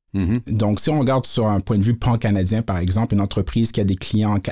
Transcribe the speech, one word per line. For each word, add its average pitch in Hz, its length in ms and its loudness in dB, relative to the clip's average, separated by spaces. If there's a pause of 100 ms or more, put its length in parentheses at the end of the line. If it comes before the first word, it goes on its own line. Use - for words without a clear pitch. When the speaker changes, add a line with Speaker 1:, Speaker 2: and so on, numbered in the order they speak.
(120)
Speaker 1:
Mhm. 98 360 0
Speaker 2:
Donc, 107 320 0
si 160 100 0
on 151 100 2
regarde 131 240 0
sur 113 220 0
un 101 140 2
point 107 180 0
de 98 40 4
vue 117 140 2
pan-canadien, 107 680 0
par 92 160 -4
exemple, 92 360 0
une 101 60 4
entreprise 104 520 -2
qui - 80 -2
a 101 40 2
des 98 120 2
clients 107 380 0 (180)